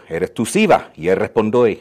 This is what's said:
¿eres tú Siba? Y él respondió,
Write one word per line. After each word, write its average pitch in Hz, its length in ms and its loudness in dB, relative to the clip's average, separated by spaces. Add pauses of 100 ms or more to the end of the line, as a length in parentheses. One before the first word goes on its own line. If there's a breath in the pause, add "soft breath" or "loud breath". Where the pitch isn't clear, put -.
¿eres 85 260 -6
tú 117 120 -4
Siba? 196 500 0
Y 78 140 -4
él 95 80 2
respondió, 110 500 0 (140)